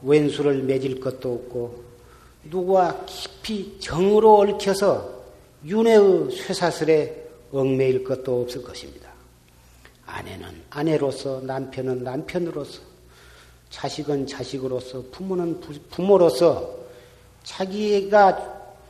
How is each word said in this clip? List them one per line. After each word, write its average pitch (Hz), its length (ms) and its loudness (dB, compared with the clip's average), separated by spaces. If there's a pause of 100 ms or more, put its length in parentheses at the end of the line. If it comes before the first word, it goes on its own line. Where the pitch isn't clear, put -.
왼수를 143 600 2
맺을 131 360 -2
것도 127 340 -6
없고 120 500 -10 (640)
누구와 180 600 0
깊이 - 760 -12
정으로 208 600 6
얽혀서 196 840 0 (420)
윤회의 202 680 4
쇠사슬에 160 960 0 (220)
얽매일 131 520 2
것도 127 380 -4
없을 123 220 -8
것입니다. - 480 -18 (920)
아내는 - 640 -14
아내로서, 139 720 -2
남편은 131 640 -6
남편으로서, 151 760 -8 (880)
자식은 143 580 -6
자식으로서, 127 840 -8
부모는 180 500 -6
부-, 147 180 -16 (100)
부모로서 175 880 4 (680)
자기가 196 1300 0 (140)